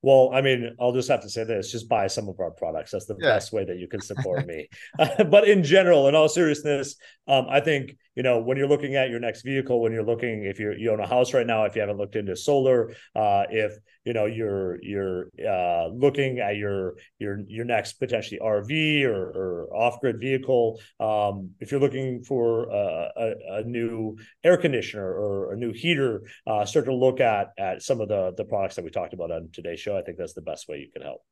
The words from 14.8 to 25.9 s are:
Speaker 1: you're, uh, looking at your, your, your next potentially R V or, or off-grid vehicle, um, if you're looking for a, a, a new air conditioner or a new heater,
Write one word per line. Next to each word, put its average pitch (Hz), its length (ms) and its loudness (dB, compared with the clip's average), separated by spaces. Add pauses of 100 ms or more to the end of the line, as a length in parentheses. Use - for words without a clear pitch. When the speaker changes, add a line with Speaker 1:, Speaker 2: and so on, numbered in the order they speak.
Speaker 1:
you're, 95 460 -4 (180)
uh, 87 420 0
looking 135 500 0
at 104 180 -2
your, 98 380 -4 (240)
your, 104 280 -6
your 110 180 -8
next 117 300 -4
potentially 120 460 -4
R 107 220 0
V 151 420 0
or, 117 100 2
or 92 600 -6
off-grid 117 440 0
vehicle, 127 600 0 (200)
um, 104 500 0 (100)
if 104 100 -12
you're 139 100 0
looking 127 420 -2
for 117 480 0
a, 92 460 -2
a, 113 160 -2 (260)
a 110 60 -4
new 113 520 -4 (260)
air 175 140 6
conditioner 113 500 -2
or 98 460 -4
a 101 40 -6
new 117 160 -6
heater, 139 500 -2 (240)